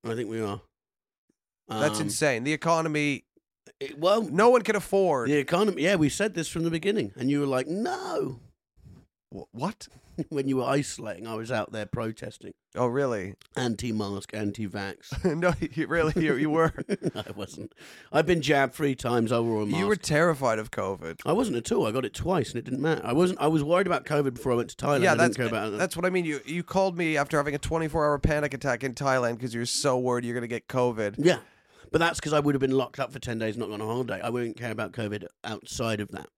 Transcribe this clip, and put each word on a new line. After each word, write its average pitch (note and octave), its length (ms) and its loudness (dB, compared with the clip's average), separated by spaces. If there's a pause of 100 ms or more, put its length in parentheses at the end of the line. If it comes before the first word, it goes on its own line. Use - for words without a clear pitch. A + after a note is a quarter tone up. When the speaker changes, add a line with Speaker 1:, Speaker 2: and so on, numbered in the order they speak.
Speaker 1:
yeah. A2+ 60 -4
I A2+ 40 -2
think A2+ 160 -6
we A2+ 100 -4
are. G2+ 200 -4 (1080)
Speaker 2:
That's C3 300 0
Speaker 1:
Um, D#3 80 -2
Speaker 2:
insane. C3+ 380 0
The D3 100 0
economy, D3+ 720 0 (540)
Speaker 1:
it, C#3 200 -10
well, G3 240 4
Speaker 2:
no F#3+ 260 6
one A#3+ 140 8
can G#3 140 0
afford. F3 520 2
Speaker 1:
the D3 80 4
economy, E3+ 460 2
yeah, F#3+ 140 4
we D3+ 120 4
said G3+ 260 0
this E3 140 -4
from E3 160 -4
the E3+ 60 2
beginning, E3 460 0
and B2 140 -2
you C#3+ 100 4
were C#3+ 60 0
like, C3 200 0
"No." B3+ 720 -4 (960)
Speaker 2:
Wh-, - 200 -14
what? D3+ 380 -6
Speaker 1:
<laughs> - 60 -20 (320)
When C#3 180 -2
you C3 80 2
were B2+ 80 0
isolating, A2+ 640 -2
I A2+ 80 -6
was A2+ 180 -6
out G#2+ 200 -2
there G#2+ 120 -6
protesting. A2 680 -8 (200)
Speaker 2:
Oh, B2 120 0
really? A#2 480 0 (200)
Speaker 1:
Anti-mask, G#2+ 760 -2
anti-vax. G#2 1040 -4
Speaker 2:
<laughs> - 20 -4
No, F3 220 2
you D#3 280 -4
really, D#3 260 2 (100)
you, C#3+ 120 2
you D3+ 120 0
were. D#3+ 240 4 (260)
Speaker 1:
<laughs> - 160 -4
I - 180 -8
wasn't. - 420 -12 (360)
I've D#3 140 4
been F3 160 4
jabbed C#3 320 4
three C#3+ 220 0
times. A#2+ 360 2
I A#2+ 100 4
wore A2+ 240 2
a - 20 -2
mask. D3 120 0
Speaker 2:
You F#3+ 80 0
were G#3 100 4
terrified D3 640 2
of G#2+ 120 -8
covid. F#2 560 -6
Speaker 1:
I D3+ 80 2
wasn't G3+ 240 0
at A2+ 120 -6
all. G3+ 160 2
I A2 60 0
got B2+ 140 -2
it - 80 -8
twice, F3 380 0
and - 60 -6
it - 60 -8
didn't B2+ 160 -4
matter. D#3 240 0
I A#2 80 -2
wasn't. F3 300 2
I D3 60 4
was D#3+ 140 4
worried F3 240 2
about E3 200 -2
covid C#3+ 260 2
before B2 200 -2
I - 20 4
went A#2 160 0
to - 60 -16
Thailand. C#3+ 260 2
Speaker 2:
Yeah, F#3 100 6
Speaker 1:
I - 40 4
didn't - 20 0
Speaker 2:
that's, - 180 4
Speaker 1:
care B2 120 0
about A2 240 -2
that. D3 40 -4
Speaker 2:
that's F3 200 -2
what F3+ 100 -2
I F#3 40 2
mean. F3+ 140 0
You, D3 220 -4
you E3 160 -4
called F#3+ 340 0
me D#3+ 220 0
after C#3+ 180 0
having C#3+ 180 0
a C#3+ 40 -4
twenty-four D#3+ 440 -2
hour D3 160 2
panic D3 360 2
attack B2 300 -2
in B2+ 100 -4
Thailand B2 440 2
'cause A#2+ 160 -6
you're A#2+ 120 -2
so B2+ 320 2
worried B2 260 0
you're A#2 100 -4
gonna A#2+ 120 -4
get A#2 200 -6
covid. A2+ 520 0
Speaker 1:
Yeah. D3+ 220 4 (520)
But D#3+ 60 4
that's E3 220 2
'cause D3 120 -2
I D3+ 80 6
would C#3+ 140 4
have C3+ 80 2
been C3+ 160 2
locked B2+ 200 -2
up C3+ 140 -4
for C3+ 60 -12
ten A#2 200 -6
days, A2 200 -2
not A2 100 -4
gone G#2 140 -6
on G#2+ 40 -4
holiday. A#2 360 -2
I A2+ 80 -4
wouldn't A#2+ 260 -4
care A#2 160 -8
about G#2+ 200 -6
covid G#2 340 -6 (180)
outside A2 560 -4
of G2+ 120 -6
that. - 260 -12